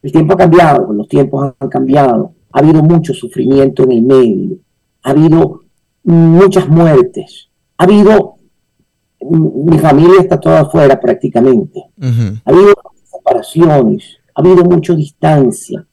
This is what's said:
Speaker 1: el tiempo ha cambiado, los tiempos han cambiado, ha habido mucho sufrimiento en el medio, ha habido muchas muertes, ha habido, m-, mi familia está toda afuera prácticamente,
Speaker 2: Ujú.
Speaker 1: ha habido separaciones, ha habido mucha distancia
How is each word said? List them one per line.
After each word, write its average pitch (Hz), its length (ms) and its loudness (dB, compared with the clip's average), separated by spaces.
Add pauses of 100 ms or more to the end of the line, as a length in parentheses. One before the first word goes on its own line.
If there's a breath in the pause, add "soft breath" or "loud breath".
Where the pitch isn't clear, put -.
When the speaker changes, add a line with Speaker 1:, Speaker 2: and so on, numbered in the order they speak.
Speaker 1:
el 143 100 -12
tiempo 156 220 0
ha 180 40 0
cambiado, 165 540 2
los 104 160 -8
tiempos 139 520 -4
han 135 100 -10
cambiado, 131 640 -2 (180)
ha 139 80 -2
habido 156 240 2
mucho 160 300 0
sufrimiento 135 720 -2
en 127 100 0
el 113 80 0
medio, 113 560 0 (460)
ha 131 80 -6
habido 156 520 0 (400)
muchas 170 640 2
muertes, 156 800 -2 (300)
ha 185 80 -2
habido, 208 500 2 (880)
m-, 156 300 -2 (140)
mi 160 140 0
familia 160 400 2
está 185 200 -2
toda 160 220 0
afuera 139 380 0
prácticamente, - 800 -2 (180)
Speaker 2:
Ujú. 117 460 -6
Speaker 1:
ha - 80 -6
habido 202 220 4 (360)
separaciones, - 1080 -2 (180)
ha - 60 -4
habido 180 240 4
mucha 175 300 0
distancia 147 960 -4